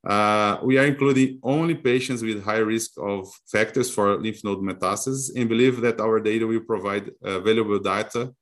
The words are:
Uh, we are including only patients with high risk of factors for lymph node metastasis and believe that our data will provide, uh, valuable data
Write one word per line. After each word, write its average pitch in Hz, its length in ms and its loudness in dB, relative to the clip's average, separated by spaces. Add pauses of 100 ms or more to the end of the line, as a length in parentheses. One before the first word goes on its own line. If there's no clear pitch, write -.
Uh, 104 560 2
we 131 160 4
are 139 80 6
including 135 560 2
only 160 320 0
patients 127 480 0
with 107 220 -4
high 107 140 -2
risk 113 380 -2
of 98 320 -6 (160)
factors 113 460 0
for 101 260 2
lymph 107 280 -6
node 98 180 -4
metastasis 101 760 -4
and 120 120 0
believe 120 320 4
that 117 200 0
our 110 200 2
data 110 260 0
will 113 140 0
provide, 101 500 -4 (120)
uh, 95 180 -4
valuable 104 400 2
data 107 600 -2